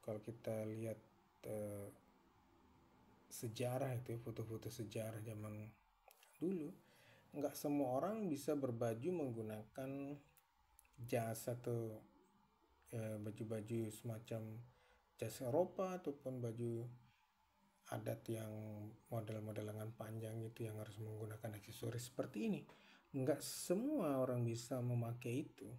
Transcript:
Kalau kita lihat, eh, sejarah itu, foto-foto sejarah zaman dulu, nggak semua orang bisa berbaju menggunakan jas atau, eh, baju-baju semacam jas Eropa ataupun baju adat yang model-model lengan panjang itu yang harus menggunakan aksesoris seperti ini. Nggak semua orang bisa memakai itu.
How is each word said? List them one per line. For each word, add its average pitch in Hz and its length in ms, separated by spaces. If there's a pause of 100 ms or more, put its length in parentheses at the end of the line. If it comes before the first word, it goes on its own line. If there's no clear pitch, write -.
Kalau 107 180
kita 113 460
lihat, 110 340 (460)
eh, 104 420 (1400)
sejarah 127 680
itu, 117 240
foto-foto 113 480
sejarah 110 560
zaman 107 400 (720)
dulu, 175 320 (640)
nggak 143 240
semua 143 400
orang 196 320
bisa 147 240
berbaju 120 560
menggunakan 135 1040 (880)
jas 117 480
atau, 117 480 (960)
eh, 110 240
baju-baju 110 720
semacam 113 720 (560)
jas 113 240
Eropa 180 560
ataupun 131 480
baju 117 400 (1040)
adat 117 380
yang 110 240 (560)
model-model 107 640
lengan 107 240
panjang 110 480
itu 113 240
yang 107 100
harus 107 220
menggunakan 107 560
aksesoris 117 560
seperti - 240 (160)
ini. 147 80 (560)
Nggak 135 240
semua 190 800
orang 123 240
bisa 120 340
memakai 120 540 (160)
itu. - 300